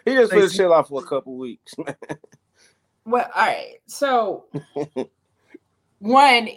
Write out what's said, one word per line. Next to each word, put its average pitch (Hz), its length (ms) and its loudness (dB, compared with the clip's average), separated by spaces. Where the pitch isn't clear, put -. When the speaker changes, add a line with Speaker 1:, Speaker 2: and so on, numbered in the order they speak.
Speaker 1:
He 247 80 0
just 233 180 4
finna 190 160 4
Speaker 2:
Stacey? 170 80 -6
Speaker 1:
chill 185 160 2
out 156 160 4
for 135 140 -8
a 120 40 -20
couple 131 300 -6
weeks, 127 420 -14
<laughs> - 0 -
man. 135 160 -10
Speaker 3:
Well, 233 320 -2
all 208 100 2
right. - 280 -6
So, 233 600 -4
Speaker 1:
<laughs> - 800 -20
Speaker 3:
one, 240 580 4